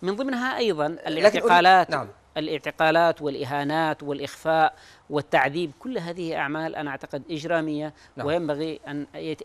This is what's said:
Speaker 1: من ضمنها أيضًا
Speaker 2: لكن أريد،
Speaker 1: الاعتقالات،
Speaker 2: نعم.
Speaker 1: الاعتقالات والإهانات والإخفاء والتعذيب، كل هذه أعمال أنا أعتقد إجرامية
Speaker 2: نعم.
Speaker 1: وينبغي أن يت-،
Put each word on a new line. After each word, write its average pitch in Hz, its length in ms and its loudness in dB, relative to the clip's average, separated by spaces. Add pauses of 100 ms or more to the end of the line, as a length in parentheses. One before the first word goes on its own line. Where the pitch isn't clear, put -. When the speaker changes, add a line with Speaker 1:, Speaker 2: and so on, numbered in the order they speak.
Speaker 1:
من 190 140 -2
ضمنها 254 420 -4
أيضًا 170 300 0
Speaker 2:
لكن 165 180 -6
أريد، 156 120 -4
Speaker 1:
الاعتقالات، 180 720 6
Speaker 2:
نعم. 135 180 -4 (300)
Speaker 1:
الاعتقالات 156 840 2
والإهانات 147 840 -2
والإخفاء 147 720 0 (360)
والتعذيب، 147 680 0
كل 254 180 -6
هذه 170 380 -6
أعمال 156 400 -4
أنا 147 160 -6
أعتقد 139 400 -10
إجرامية 156 600 -4 (220)
Speaker 2:
نعم. 143 120 -6
Speaker 1:
وينبغي 156 600 -2
أن 143 180 -8 (100)
يت-، 156 300 -8